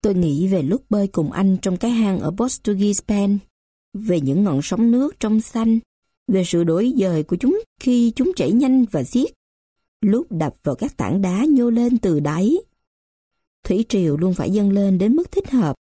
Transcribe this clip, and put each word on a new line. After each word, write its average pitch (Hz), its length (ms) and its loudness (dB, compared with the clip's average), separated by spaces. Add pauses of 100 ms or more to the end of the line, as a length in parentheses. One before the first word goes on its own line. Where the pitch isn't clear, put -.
Tôi 202 120 0
nghĩ 170 340 0
về 185 140 0
lúc 165 280 -2
bơi 202 180 0
cùng 160 240 -4
anh 190 300 2
trong 185 140 -2
cái 226 140 -4
hang 214 300 0
ở - 100 -4
Portuguese 208 800 -2
Pen, 202 300 0 (560)
về 190 260 -2
những 143 240 0
ngọn 143 180 0
sóng 226 280 0
nước 254 300 0
trong 220 200 0
xanh, 226 380 0 (500)
về 190 160 2
sự 170 200 0
đổi 185 320 0
dời 180 260 0
của 175 140 -4
chúng 349 240 0 (200)
khi 240 360 2
chúng 320 200 0
chảy - 160 0
nhanh 262 380 4
và 139 140 -2
xiết, 247 240 -2 (720)
lúc 220 300 0
đập 156 320 -4
vào 139 120 -2
các - 220 -8
tảng 156 260 -2
đá 185 220 0
nhô 254 260 4
lên 240 280 2
từ 165 220 0
đáy. 170 360 0 (1080)
Thủy 214 240 0
triều 165 280 0
luôn 180 180 0
phải 170 160 -4
dâng 202 200 0
lên 196 280 2
đến 220 180 2
mức 349 160 -2
thích 392 180 -4
hợp. 202 340 0